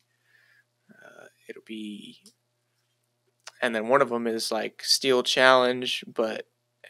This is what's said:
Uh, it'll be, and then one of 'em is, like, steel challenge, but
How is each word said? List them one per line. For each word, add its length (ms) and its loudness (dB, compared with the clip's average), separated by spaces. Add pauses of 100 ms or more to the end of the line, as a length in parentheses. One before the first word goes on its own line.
(920)
Uh, 340 -20 (220)
it'll 180 -18
be, 520 -14 (1400)
and 140 -2
then 120 -4
one 140 4
of 100 -2
'em 160 -2
is, 240 -4
like, 320 -6
steel 400 2
challenge, 840 4
but 400 -4 (420)